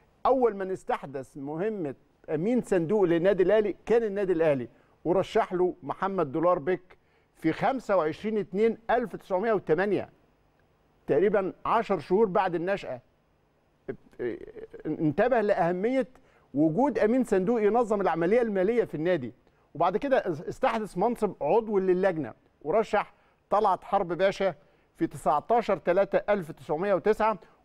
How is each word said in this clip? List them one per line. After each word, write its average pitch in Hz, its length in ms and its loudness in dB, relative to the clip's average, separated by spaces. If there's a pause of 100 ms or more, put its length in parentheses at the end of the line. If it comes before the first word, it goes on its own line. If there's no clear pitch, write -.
(260)
أول 240 300 2
من 190 160 -6
استحدث 160 640 -8
مهمة 160 580 -6 (340)
أمين 214 320 0
صندوق 190 420 0
للنادي 175 400 2
الأهلي 208 320 2 (100)
كان 233 180 2
النادي 196 300 -2
الأهلي، 151 340 0 (380)
ورشح 190 480 0
له 180 200 0 (100)
محمد 170 480 -4
دولار 165 280 2
بيك 170 380 -6 (380)
في 160 180 0
خمسة 208 440 -2
وعشرين 180 400 -2
اتنين 208 400 -2 (120)
ألف 220 260 -2
تسعمية 196 380 -2
وتمانية، 170 560 0 (1000)
تقريبًا 185 460 2 (120)
عشر 196 340 0
شهور 190 260 2
بعد 185 300 0
النشأة. 165 460 -6 (1800)
انتبه 180 560 0
لأهمية 202 680 4 (460)
وجود 165 460 4
أمين 233 240 4
صندوق 208 380 2
ينظم 214 400 2
العملية 180 400 2
المالية 214 420 0
في 165 120 -8
النادي. 156 380 -2 (420)
وبعد 175 220 0
كده 262 200 0 (320)
استحدث 220 480 -4
منصب 214 440 -2
عضو 202 380 0
للجنة، 180 540 0 (280)
ورشح 202 520 -2 (360)
طلعت 202 340 0
حرب 196 240 -2
باشا 180 480 -2 (420)
في 160 100 -2
تسعتاشر 175 680 0
تلاتة 196 560 0
ألف 170 180 -4
تسعمية 170 420 -4
وتسعة، 214 440 0 (280)